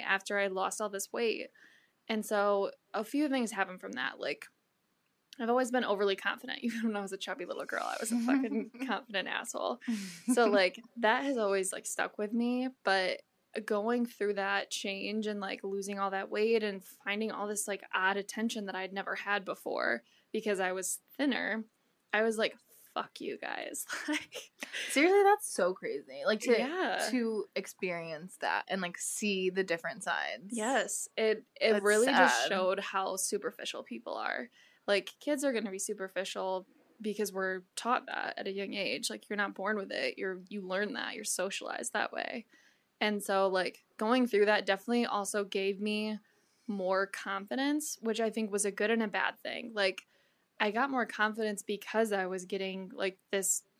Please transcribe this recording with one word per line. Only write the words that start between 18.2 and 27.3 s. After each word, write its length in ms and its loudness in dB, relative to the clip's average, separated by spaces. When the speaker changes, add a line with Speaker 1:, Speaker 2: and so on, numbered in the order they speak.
Speaker 1:
that 80 -6
I'd 180 -6
never 220 -4
had 300 0
before 580 -2
because 280 0
I 140 2
was 260 -4
thinner, 460 0
I 80 6
was 160 2
like, 180 0
"Fuck 260 -6
you 200 -6
guys." 520 -8
<laughs> 160 -8
Like 440 -6
Speaker 2:
Seriously, 340 6
that's 300 4
so 200 2
crazy. 520 -8
Like, 160 2
to, 100 4
Speaker 1:
Yeah. 600 2
Speaker 2:
to 340 0